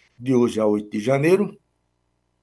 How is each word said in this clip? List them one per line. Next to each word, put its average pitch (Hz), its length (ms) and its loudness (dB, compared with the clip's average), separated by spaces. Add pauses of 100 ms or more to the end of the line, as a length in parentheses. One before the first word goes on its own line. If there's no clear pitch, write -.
(160)
De 127 180 -4
hoje 120 260 2
a 110 60 0
oito 104 260 -2
de 110 80 -6
janeiro, 151 580 0 (840)